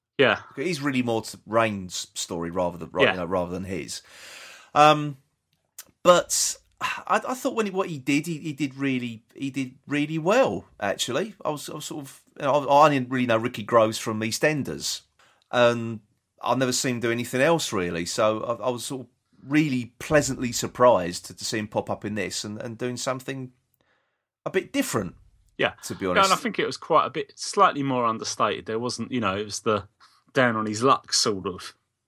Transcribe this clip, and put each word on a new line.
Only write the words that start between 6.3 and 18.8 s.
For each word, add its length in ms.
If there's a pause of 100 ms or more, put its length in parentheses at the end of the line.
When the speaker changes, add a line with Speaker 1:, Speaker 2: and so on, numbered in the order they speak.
Speaker 2:
I, 480
I 60
thought 220
when 100
he, 60
what 180
he 80
did, 300
he, 120
he 140
did 220
really, 480 (120)
he 140
did 260 (120)
really 300
well, 480 (140)
actually. 640
I 60
was, 200
I 60
was 100
sort 200
of, 160 (180)
you 60
know, 80 (160)
I, 180
I 20
didn't 200
really 180
know 100
Ricky 260
Groves 340
from 240
EastEnders. 800 (500)
And 480 (420)
I've 160
never 140
seen 240
him 60
do 100
anything 300
else, 320
really. 320
So 380
I, 240
I 20
was 160